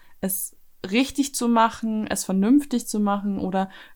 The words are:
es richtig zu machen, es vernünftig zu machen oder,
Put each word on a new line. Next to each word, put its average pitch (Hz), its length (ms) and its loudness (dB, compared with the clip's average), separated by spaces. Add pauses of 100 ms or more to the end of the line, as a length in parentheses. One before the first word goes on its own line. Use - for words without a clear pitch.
(200)
es - 360 -6 (340)
richtig 269 440 0
zu 240 140 -2
machen, 226 580 0
es - 180 -4
vernünftig 233 600 2
zu 214 140 -2
machen 202 400 -2
oder, 190 300 -2 (260)